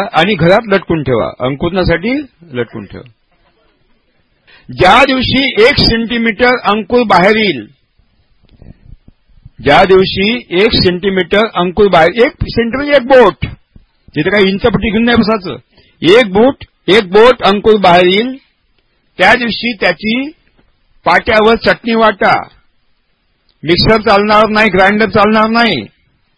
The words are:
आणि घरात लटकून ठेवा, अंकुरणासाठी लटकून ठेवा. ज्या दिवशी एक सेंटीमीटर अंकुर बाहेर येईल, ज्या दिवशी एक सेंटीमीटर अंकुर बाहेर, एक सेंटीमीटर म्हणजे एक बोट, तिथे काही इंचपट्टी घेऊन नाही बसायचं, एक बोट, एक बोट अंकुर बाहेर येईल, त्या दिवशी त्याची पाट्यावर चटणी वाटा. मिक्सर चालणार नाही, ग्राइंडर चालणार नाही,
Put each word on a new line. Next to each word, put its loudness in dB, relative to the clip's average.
आणि 2
घरात 0
लटकून -2
ठेवा, -2
अंकुरणासाठी -4
लटकून -10
ठेवा. -20
ज्या 2
दिवशी -2
एक 2
सेंटीमीटर -2
अंकुर 0
बाहेर 2
येईल, -4
ज्या 4
दिवशी 0
एक 0
सेंटीमीटर -2
अंकुर 0
बाहेर, 2
एक -2
सेंटीमीटर -6
म्हणजे 0
एक 0
बोट, 4
तिथे -2
काही 2
इंचपट्टी -2
घेऊन -2
नाही 0
बसायचं, -2
एक 2
बोट, 0
एक 0
बोट 4
अंकुर 2
बाहेर 4
येईल, -2
त्या 4
दिवशी -4
त्याची -4
पाट्यावर 0
चटणी -2
वाटा. 0
मिक्सर 0
चालणार 2
नाही, 0
ग्राइंडर 0
चालणार 2
नाही, -2